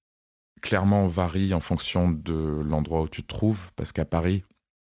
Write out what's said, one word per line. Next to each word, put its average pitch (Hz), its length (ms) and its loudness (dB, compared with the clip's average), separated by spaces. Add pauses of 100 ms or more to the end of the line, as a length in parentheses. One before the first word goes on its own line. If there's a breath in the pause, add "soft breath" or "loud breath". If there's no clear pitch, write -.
(640)
clairement 101 420 4
varie 92 460 0
en 85 80 2
fonction 87 500 0
de 78 540 -2
l'endroit 78 380 0
où 80 60 -2
tu - 140 -10
te - 60 -16
trouves, 104 480 -2
parce - 160 -8
qu'à 80 140 -2
Paris, 90 380 0 (500)